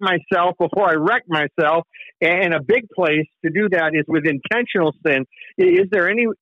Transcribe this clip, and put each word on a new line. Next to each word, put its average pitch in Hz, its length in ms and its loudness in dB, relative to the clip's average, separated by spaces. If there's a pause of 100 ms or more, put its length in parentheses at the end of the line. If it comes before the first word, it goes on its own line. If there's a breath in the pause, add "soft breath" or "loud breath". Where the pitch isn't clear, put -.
myself 180 580 0
before 185 300 0
I 160 60 2
wreck 196 320 0
myself? 160 600 0 (320 loud breath)
And 175 340 0
a 147 80 -2
big 220 320 0
place 156 340 0 (180)
to 165 60 -2
do 202 180 -2
that 160 240 0
is 151 120 0
with 156 200 -2
intentional 165 680 -2 (120)
sin. 135 200 0 (320 loud breath)
I-, 190 60 2
is 185 280 4
there 185 180 0
any, 233 160 0 (160)